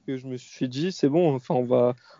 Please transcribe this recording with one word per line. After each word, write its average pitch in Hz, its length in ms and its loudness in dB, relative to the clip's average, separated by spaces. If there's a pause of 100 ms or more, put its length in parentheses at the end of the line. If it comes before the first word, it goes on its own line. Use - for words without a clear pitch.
que 135 120 -6
je 127 100 -12
me 127 100 -8
suis - 320 -8
dit, « 151 220 -4
C'est 151 180 0
bon, 160 240 4
enfin, 135 220 -4
on 123 100 0
va, 123 300 2 (240)